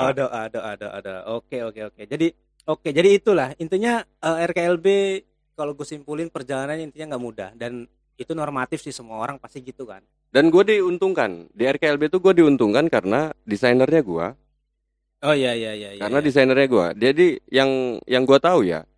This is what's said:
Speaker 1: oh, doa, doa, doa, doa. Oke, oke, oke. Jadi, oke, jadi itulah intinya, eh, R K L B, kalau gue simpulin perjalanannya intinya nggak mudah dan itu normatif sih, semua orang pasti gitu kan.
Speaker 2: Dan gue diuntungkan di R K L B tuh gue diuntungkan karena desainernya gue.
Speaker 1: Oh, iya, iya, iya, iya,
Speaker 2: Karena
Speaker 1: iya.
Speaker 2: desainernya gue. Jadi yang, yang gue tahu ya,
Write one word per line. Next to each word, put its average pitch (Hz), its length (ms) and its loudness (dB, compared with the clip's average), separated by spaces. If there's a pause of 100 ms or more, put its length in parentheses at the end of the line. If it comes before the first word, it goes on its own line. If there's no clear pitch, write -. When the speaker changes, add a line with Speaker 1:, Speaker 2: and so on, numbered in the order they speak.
Speaker 1:
oh, 135 80 0
doa, 127 320 -6
doa, 110 300 -8
doa, 101 240 -12
doa. 95 220 -12 (120)
Oke, 117 260 -10
oke, 107 300 -10
oke. - 140 -20
Jadi, 151 240 -2 (420)
oke, 156 160 -6
jadi 170 260 4
itulah 190 460 2
intinya, 208 420 -2 (200)
eh, 160 220 -2
R 175 100 -2
K 185 100 -4
L 175 160 0
B, 165 100 -2 (720)
kalau 147 160 -6
gue 143 100 -12
simpulin 151 460 -10
perjalanannya 139 560 -8
intinya 151 240 -16
nggak 127 140 -8
mudah 110 340 -12
dan 120 260 -12 (300)
itu - 180 -12
normatif 147 460 -6
sih, 147 140 -12
semua 113 260 -16
orang 127 200 -8
pasti 127 260 -20
gitu 127 260 -16
kan. 98 100 -20 (280)
Speaker 2:
Dan 156 260 4
gue 185 100 10
diuntungkan 180 840 0
di 110 160 -4
R 139 160 0
K - 60 -14
L 147 100 2
B 151 100 0
tuh 185 120 0
gue 185 180 6
diuntungkan 135 480 4
karena 123 440 0 (120)
desainernya 127 600 2
gue. 85 240 -4 (920)
Speaker 1:
Oh, 147 140 0
iya, 131 180 0
iya, 113 220 -6
iya, 104 240 -12
iya, - 0 -
Speaker 2:
Karena 104 240 -2
Speaker 1:
iya. - 20 0
Speaker 2:
desainernya 135 460 4
gue. 104 160 4 (160)
Jadi 147 260 4 (220)
yang, 135 200 2 (360)
yang 127 160 0
gue 135 160 6
tahu 170 260 2
ya, 82 220 -4 (120)